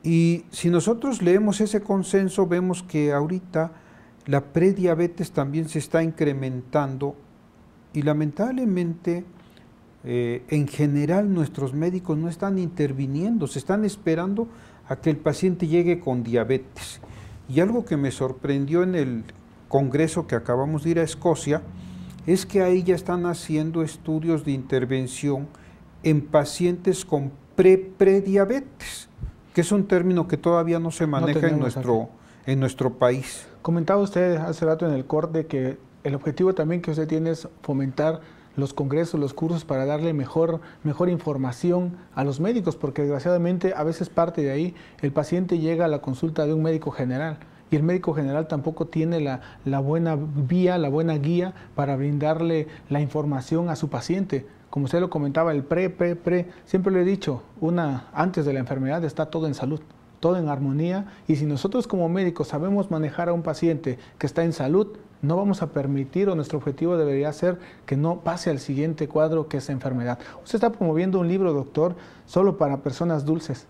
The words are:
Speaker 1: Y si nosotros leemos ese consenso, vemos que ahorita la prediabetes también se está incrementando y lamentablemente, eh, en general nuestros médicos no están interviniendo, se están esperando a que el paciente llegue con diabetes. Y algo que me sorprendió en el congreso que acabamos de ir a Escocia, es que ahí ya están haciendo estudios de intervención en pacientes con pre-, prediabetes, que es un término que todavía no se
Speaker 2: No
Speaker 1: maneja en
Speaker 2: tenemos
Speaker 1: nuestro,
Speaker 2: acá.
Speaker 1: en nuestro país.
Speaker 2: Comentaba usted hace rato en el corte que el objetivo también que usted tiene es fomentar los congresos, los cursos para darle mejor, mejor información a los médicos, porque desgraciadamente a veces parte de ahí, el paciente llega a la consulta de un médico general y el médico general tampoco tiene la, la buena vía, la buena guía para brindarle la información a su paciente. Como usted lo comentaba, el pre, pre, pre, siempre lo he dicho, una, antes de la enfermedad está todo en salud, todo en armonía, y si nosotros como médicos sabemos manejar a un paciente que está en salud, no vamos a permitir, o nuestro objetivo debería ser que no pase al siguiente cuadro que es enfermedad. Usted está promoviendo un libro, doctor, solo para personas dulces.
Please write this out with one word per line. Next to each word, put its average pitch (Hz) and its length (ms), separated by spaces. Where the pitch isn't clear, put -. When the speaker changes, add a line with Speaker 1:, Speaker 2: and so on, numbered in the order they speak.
Speaker 1:
Y 165 480
si - 200
nosotros 220 520
leemos 196 380
ese 214 220
consenso, 196 680
vemos 180 360
que 147 280
ahorita 160 600
la 139 140
prediabetes 175 920
también 151 360
se 151 120
está 160 220
incrementando 139 1120
y 151 120
lamentablemente, 175 1200
eh, 120 420
en 147 220
general 147 640
nuestros 135 400
médicos 170 440
no 165 120
están 190 300
interviniendo, 156 880
se - 120
están 202 240
esperando 190 640
a 131 80
que - 140
el 151 80
paciente 170 500
llegue 170 320
con 123 240
diabetes. 117 760
Y 135 100
algo 220 240
que 160 140
me 139 140
sorprendió 139 720
en 185 120
el 123 280
congreso 143 600
que 127 80
acabamos 139 480
de 170 80
ir 165 80
a 165 40
Escocia, 156 580
es 185 200
que 196 160
ahí 180 220
ya 180 120
están 175 300
haciendo 160 580
estudios 156 640
de 143 60
intervención 131 960
en 151 180
pacientes 175 840
con 139 280
pre-, 190 420
prediabetes, 196 1120
que 170 80
es 165 100
un 196 140
término 180 420
que 151 100
todavía 170 420
no 165 120
se 165 140
Speaker 2:
No 151 60
Speaker 1:
maneja 147 280
en - 20
Speaker 2:
tenemos 147 340
Speaker 1:
nuestro, 120 280
Speaker 2:
acá. - 80
Speaker 1:
en 135 140
nuestro 131 340
país. 131 540
Speaker 2:
Comentaba 170 360
usted 180 380
hace 165 260
rato 160 240
en 151 60
el 131 120
corte 160 420
que 131 300
el 143 120
objetivo 180 380
también 170 280
que 170 100
usted 156 160
tiene 160 240
es 160 160
fomentar 147 580
los 139 180
congresos, 151 460
los 139 140
cursos 165 320
para 135 200
darle 151 280
mejor, 160 480
mejor 165 260
información 175 880
a 135 100
los 143 160
médicos, 185 360
porque 147 260
desgraciadamente 175 720
a 151 80
veces 160 260
parte 165 340
de 139 80
ahí, 170 240
el 143 100
paciente 175 460
llega 165 280
a - 20
la 147 140
consulta 156 440
de 156 80
un 156 80
médico 156 300
general 139 480
y 160 40
el 147 80
médico 175 300
general 147 340
tampoco 156 400
tiene 160 320
la, 135 220
la 139 140
buena 160 360
vía, 156 600
la 151 120
buena 156 280
guía 175 360
para 139 200
brindarle 151 720
la 143 120
información 151 680
a 156 60
su 156 140
paciente. 160 580
Como 143 160
usted 175 140
lo 180 100
comentaba, 156 420
el 139 120
pre, 175 260
pre, 175 260
pre, 175 320
siempre 190 260
lo 185 80
he 180 40
dicho, 185 400
una, 160 540
antes 165 320
de 143 80
la 135 60
enfermedad 135 440
está 160 240
todo 160 200
en 139 60
salud, 147 260
todo 175 180
en 160 100
armonía, 151 600
y 156 100
si 151 80
nosotros 214 420
como 170 220
médicos 175 400
sabemos 190 420
manejar 160 380
a 175 40
un 170 80
paciente 156 560
que 143 100
está 170 160
en 165 100
salud, 165 340
no 160 160
vamos 202 240
a 160 60
permitir, 139 600
o 180 60
nuestro 151 240
objetivo 160 380
debería 147 360
ser 175 240
que 139 120
no 165 240
pase 175 280
al 139 100
siguiente 147 480
cuadro 156 400
que 151 100
es 131 120
enfermedad. 127 500
Usted - 120
está 226 160
promoviendo 180 480
un 170 80
libro, 185 240
doctor, 151 440
solo 190 320
para 139 200
personas 147 480
dulces. 156 440